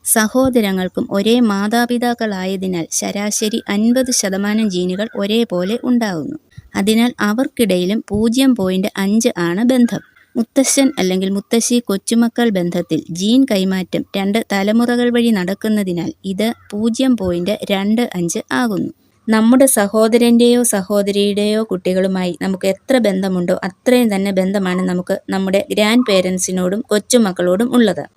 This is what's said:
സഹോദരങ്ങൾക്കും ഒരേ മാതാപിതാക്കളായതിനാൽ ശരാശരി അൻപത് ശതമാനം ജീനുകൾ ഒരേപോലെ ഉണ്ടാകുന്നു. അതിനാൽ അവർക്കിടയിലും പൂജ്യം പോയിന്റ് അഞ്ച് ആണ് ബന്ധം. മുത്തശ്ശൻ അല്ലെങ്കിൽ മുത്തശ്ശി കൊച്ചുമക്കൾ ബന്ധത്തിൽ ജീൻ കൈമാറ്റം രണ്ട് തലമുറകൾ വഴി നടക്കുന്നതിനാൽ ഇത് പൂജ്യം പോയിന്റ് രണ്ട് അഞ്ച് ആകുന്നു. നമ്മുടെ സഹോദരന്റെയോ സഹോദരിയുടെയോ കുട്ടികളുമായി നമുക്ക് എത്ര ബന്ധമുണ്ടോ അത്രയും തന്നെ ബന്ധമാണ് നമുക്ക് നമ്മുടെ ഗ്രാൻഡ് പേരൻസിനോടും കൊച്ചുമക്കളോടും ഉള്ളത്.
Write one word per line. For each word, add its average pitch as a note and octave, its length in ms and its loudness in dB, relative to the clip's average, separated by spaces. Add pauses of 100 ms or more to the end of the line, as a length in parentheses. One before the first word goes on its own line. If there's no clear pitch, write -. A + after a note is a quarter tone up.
സഹോദരങ്ങൾക്കും G#3+ 1040 0
ഒരേ G3+ 300 2
മാതാപിതാക്കളായതിനാൽ G#3 1500 -2
ശരാശരി G#3 680 -4 (100)
അൻപത് A#3+ 420 2
ശതമാനം G#3 600 -2
ജീനുകൾ F#3 460 -4
ഒരേപോലെ G3+ 680 -2
ഉണ്ടാകുന്നു. G#3+ 540 -2 (360)
അതിനാൽ A3 360 2 (100)
അവർക്കിടയിലും G#3 800 0 (100)
പൂജ്യം A#3 460 2
പോയിന്റ് F#3+ 420 -2
അഞ്ച് G#3 420 0
ആണ് F3 260 0
ബന്ധം. A#3+ 380 2 (340)
മുത്തശ്ശൻ C4 520 0 (100)
അല്ലെങ്കിൽ F#3 320 0
മുത്തശ്ശി A3+ 480 0
കൊച്ചുമക്കൾ A#3 680 0
ബന്ധത്തിൽ F3 520 -2 (100)
ജീൻ G3+ 340 0
കൈമാറ്റം F#3+ 580 -2 (140)
രണ്ട് G3 220 -2 (140)
തലമുറകൾ A#3+ 580 0
വഴി A#3 200 2
നടക്കുന്നതിനാൽ F#3+ 800 -2 (140)
ഇത് G3 240 -2 (220)
പൂജ്യം A#3 460 0
പോയിന്റ് F3+ 400 -2 (140)
രണ്ട് G#3 320 0 (120)
അഞ്ച് F3 260 -4 (120)
ആകുന്നു. A3+ 380 -2 (380)
നമ്മുടെ A3+ 380 4
സഹോദരന്റെയോ A#3 960 4
സഹോദരിയുടെയോ G3+ 1000 0
കുട്ടികളുമായി F#3 720 -2 (100)
നമുക്ക് F#3+ 240 -2
എത്ര A3 320 0
ബന്ധമുണ്ടോ F#3 640 0
അത്രയും B3 440 2
തന്നെ G3 240 0
ബന്ധമാണ് F#3 500 0
നമുക്ക് F3+ 340 -2 (140)
നമ്മുടെ F#3+ 300 0 (100)
ഗ്രാൻഡ് G#3+ 380 2
പേരൻസിനോടും F#3 720 0
കൊച്ചുമക്കളോടും G3+ 960 0
ഉള്ളത്. G3 300 2 (120)